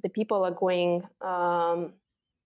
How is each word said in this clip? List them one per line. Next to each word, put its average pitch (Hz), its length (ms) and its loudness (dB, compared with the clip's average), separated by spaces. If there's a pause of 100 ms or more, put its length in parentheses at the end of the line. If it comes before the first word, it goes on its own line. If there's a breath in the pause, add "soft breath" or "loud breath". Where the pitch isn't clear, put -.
the 185 60 -2
people 208 360 0
are 180 60 0
going, 175 520 0 (180)
um, 180 720 0 (520)